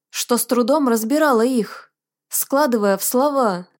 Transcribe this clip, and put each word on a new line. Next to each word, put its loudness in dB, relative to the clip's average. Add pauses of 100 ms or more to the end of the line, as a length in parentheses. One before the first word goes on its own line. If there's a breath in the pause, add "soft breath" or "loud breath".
что -2
с -4
трудом 0
разбирала 2
их, -4 (380)
складывая 0
в -8
слова. 0 (120)